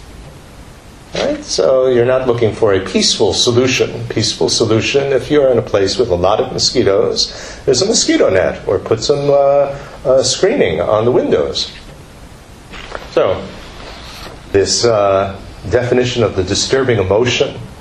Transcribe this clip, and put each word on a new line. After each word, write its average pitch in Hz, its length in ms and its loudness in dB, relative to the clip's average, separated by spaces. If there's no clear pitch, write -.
Right? 294 280 -4
So 131 440 2
you're 120 180 4
not 131 220 0
looking 117 260 2
for 104 200 2
a 95 80 2
peaceful 120 520 0
solution. 117 760 0
Peaceful - 400 -2
solution, 120 640 0
if 127 180 -2
you're 139 180 4
in 120 80 4
a 113 40 2
place 98 360 0
with 127 120 2
a 87 60 2
lot 92 260 2
of 127 100 -2
mosquitoes, - 800 0
there's 127 160 2
a 190 40 0
mosquito 247 440 2
net, - 380 0
or 101 120 0
put 113 220 -2
some, 143 280 0
uh, 139 480 4
uh, 131 200 4
screening 113 580 0
on 107 240 2
the 123 60 2
windows. 147 600 0
So 95 280 2
this, 95 320 0
uh, 101 560 2
definition 120 540 0
of 95 120 0
the 95 80 0
disturbing 123 560 0
emotion 101 600 0